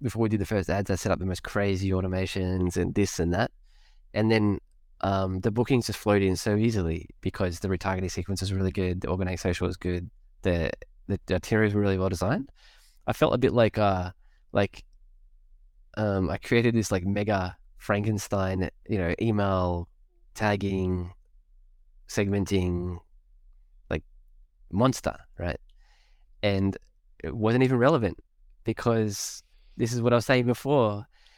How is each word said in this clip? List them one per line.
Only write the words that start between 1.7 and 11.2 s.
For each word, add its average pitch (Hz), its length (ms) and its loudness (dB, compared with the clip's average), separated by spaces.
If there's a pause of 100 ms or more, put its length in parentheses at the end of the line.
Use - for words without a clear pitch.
automations 92 840 0
and 90 200 -2
this 101 240 0
and 85 140 2
that. 104 180 0 (640)
And 110 160 2
then, 104 260 4 (440)
um, 95 400 0
the 113 100 0
bookings 120 340 2
just - 140 -6
flowed 104 240 4
in 92 120 4
so 104 200 0
easily 101 520 0 (140)
because 90 380 -2
the - 80 -4
retargeting 95 420 -2
sequence 90 320 -4
is 95 100 -2
really 95 200 0
good, 92 300 -2
the - 80 -6
organic 92 280 -2
social 90 300 -2
is 90 100 -4
good, 90 320 -4 (320)
the, 85 300 0 (360)
the, 98 200 -2